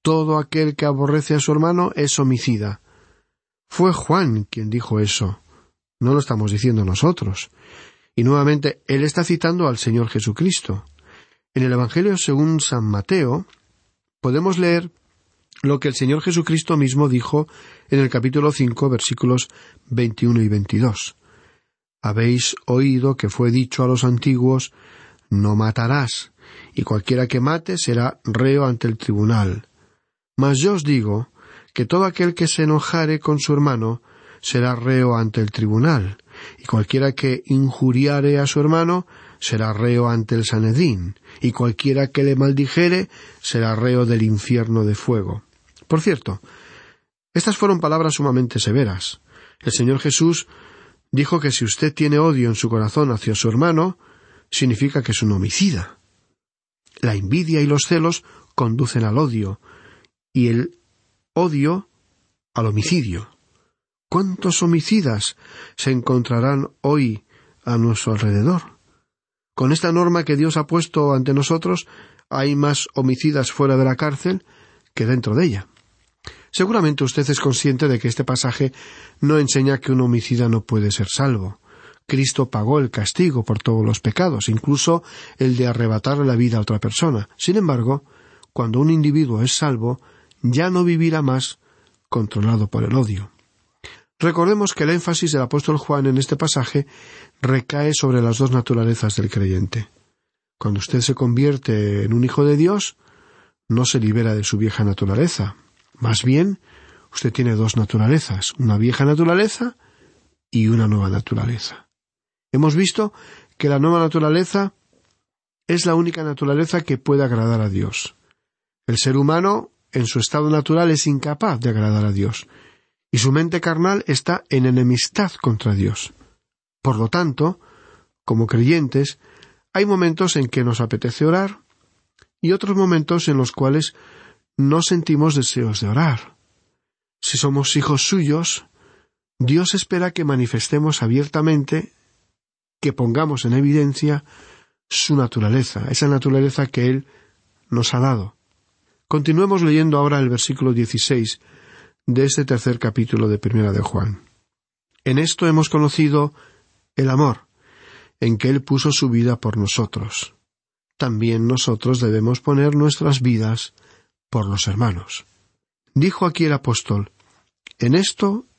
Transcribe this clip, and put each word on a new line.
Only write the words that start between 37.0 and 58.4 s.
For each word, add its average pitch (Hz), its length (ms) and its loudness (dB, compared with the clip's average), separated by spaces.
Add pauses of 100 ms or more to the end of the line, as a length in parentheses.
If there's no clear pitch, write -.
que 131 340 -4
injuriare 139 920 2
a 139 80 0
su 147 120 -2
hermano 165 460 2 (340)
será 110 340 -2
reo 120 360 2
ante 117 240 -2
el 113 120 0
Sanedrín, 110 720 0 (200)
y 127 120 0
cualquiera 131 560 0
que 139 160 -2
le 139 120 2
maldijere 143 760 0 (300)
será 113 360 -2
reo 123 320 2
del 113 160 2
infierno 113 600 0
de 104 100 0
fuego". 110 480 -4 (440)
Por 160 140 0
cierto, 131 400 -4 (920)
estas 190 220 -2
fueron 196 220 2
palabras 160 360 0
sumamente 127 440 0
severas. 107 640 -2 (380)
El - 140 -6
Señor 127 260 0
Jesús 156 480 0 (640)
dijo 143 280 0
que 147 120 -2
si 120 120 -2
usted 147 300 -2
tiene 147 240 0
odio 147 320 2
en 113 60 0
su 113 140 -2
corazón 117 420 0
hacia 110 240 -2
su - 140 0
hermano, 160 500 2 (500)
significa 131 540 0
que 117 80 -4
es 110 100 -4
un 107 120 2
homicida. 101 640 -2 (1040)
La 113 140 0
envidia 151 460 0
y 147 60 2
los 143 160 2
celos 165 420 0 (300)